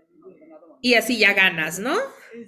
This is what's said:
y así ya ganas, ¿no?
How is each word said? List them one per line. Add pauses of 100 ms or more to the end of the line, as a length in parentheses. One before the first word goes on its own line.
(800)
y
así
ya
ganas,
¿no? (500)